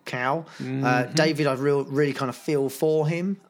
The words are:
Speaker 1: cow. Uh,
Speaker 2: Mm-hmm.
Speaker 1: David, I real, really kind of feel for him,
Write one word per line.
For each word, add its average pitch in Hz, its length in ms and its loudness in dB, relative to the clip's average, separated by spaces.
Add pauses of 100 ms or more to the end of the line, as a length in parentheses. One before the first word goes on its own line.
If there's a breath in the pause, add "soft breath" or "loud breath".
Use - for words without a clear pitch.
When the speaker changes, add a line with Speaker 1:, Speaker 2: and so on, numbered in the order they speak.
Speaker 1:
cow. 135 380 -2 (160 loud breath)
Uh, - 40 -10
Speaker 2:
Mm-hmm. 127 500 0
Speaker 1:
David, 156 320 2
I 135 80 2
real, 139 300 0
really 139 280 0
kind 131 160 -4
of 120 80 -6
feel 139 320 0
for 156 400 0
him, 175 300 -2 (120)